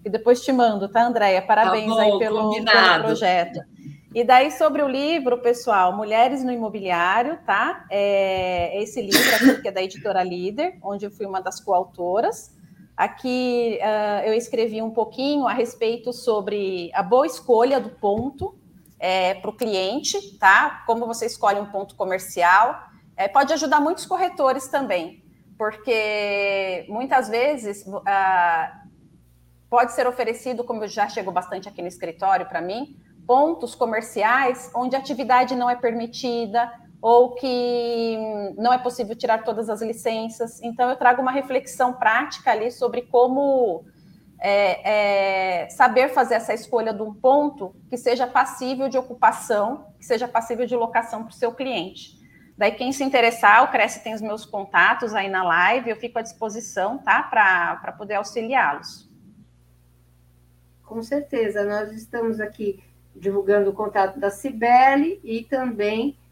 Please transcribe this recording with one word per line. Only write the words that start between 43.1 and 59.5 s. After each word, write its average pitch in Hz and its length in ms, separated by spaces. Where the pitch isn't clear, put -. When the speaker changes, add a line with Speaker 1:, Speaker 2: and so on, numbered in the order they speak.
Speaker 1:
é, 196 1300
é, - 40
saber 254 440
fazer 240 220
essa - 180
escolha 220 400
de 202 80
um 214 120
ponto 285 640
que 247 80
seja 247 280
passível 262 640
de 262 100
ocupação, 233 920
que - 60
seja 240 240
passível 233 360
de 240 120
locação 226 480
pro - 80
seu 233 180
cliente. 233 640
Daí, 208 140
quem 254 220
se 277 100
interessar, 233 640
o - 20
Cresce 220 340
tem 220 120
os 214 80
meus 220 240
contatos 202 680
aí 196 140
na 185 160
live, 196 460
eu 220 80
fico 233 220
à - 20
disposição, 220 800
tá? 262 240
Pra, 185 580
pra - 100
poder 208 240
auxiliá-los. 214 960